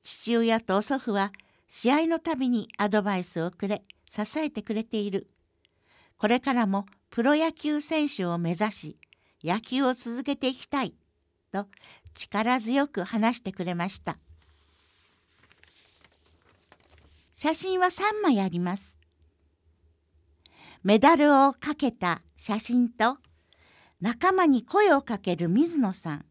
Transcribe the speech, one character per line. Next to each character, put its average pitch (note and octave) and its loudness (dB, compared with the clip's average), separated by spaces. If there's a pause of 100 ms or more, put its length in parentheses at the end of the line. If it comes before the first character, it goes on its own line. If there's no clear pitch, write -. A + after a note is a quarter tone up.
父 - -4
親 A3+ 2
と G3 0
祖 C4 -4
父 A#3+ -6
は G3 -2 (360)
試 - -2
合 D#4 2
の E4 0
た E4 -4
び B3+ -2
に A#3 -2
ア G#3 0
ド G#3 2
バ F#3+ -2
イ F3+ -4
ス E3+ -6
を E3+ -4
く G3 -8
れ、 G3+ -4 (260)
支 - -8 (160)
え D4+ -4
て G#3+ -10
く G#3 -6
れ A3 -4
て A3+ -8
い G#3 -4
る。 F#3+ -6 (920)
こ G#3 0
れ A#3+ 4
か C4+ -2
ら A#3+ 2
も G3 -2 (240)
プ A#3 -2
ロ C#4+ 4
野 D#4+ 2
球 D4+ -4
選 D4+ -2
手 G3 -4
を E3+ -2
目 E3+ -2
指 G#3 -2
し、 - -12 (460)
野 F3 -2
球 C4 -2
を B3+ 2
続 A#3+ -8
け C#4+ -2
て C4+ -4
い C4 -2
き - -14
た C#4 -2
い E3+ -6 (580)
と G3+ -6 (460)
力 A#3 -2
強 C4 0
く F#3 -6
話 A3+ 0
し - -18
て G3 -8
く F#3+ -8
れ F3+ -4
ま F3 -4
し - -14
た。 D#3+ -8 (3250)
写 D#4 -2
真 F#4 -2
は F#4 4
三 G#4 -2
枚 C#4 4
あ F#3+ 0
り F3 -4
ま F3+ -4
す。 - -18 (1800)
メ G3+ 6
ダ D4 8
ル D4 6
を C4+ 6
か D4 -6
け C#4+ -2
た F3 -4 (140)
写 G#3+ -6
真 A#3+ 0
と、 A#3 0 (840)
仲 A#3+ 0
間 F#4 4
に C4 4
声 G4+ 4
を C#4 4
か A3+ -6
け F3+ -2
る E3+ -2
水 D#4 2
野 G3 0
さ D#3 -8
ん。 - -14